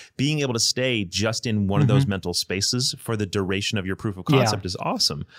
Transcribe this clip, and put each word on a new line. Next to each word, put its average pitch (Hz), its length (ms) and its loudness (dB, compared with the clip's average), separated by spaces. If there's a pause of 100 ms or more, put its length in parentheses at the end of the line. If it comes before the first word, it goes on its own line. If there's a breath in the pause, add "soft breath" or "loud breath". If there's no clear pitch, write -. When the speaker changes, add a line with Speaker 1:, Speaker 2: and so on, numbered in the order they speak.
(180 loud breath)
Speaker 1:
Being 147 220 0
able 135 140 -2
to 113 60 -2
stay 123 460 0
just 98 400 -2
in 107 220 2
one 101 140 2
of 135 60 6
those 131 160 6
Speaker 2:
Mm-hmm. 98 60 0
Speaker 1:
mental 90 240 -2
spaces 123 640 -2
for - 180 -4
the 104 100 0
duration 98 520 -2
of 92 80 -2
your 95 100 -4
proof 98 220 -6
of 90 100 -12
Speaker 2:
Yeah. 139 100 8
Speaker 1:
concept 107 280 2
is 90 120 -6
awesome. - 480 -2 (140)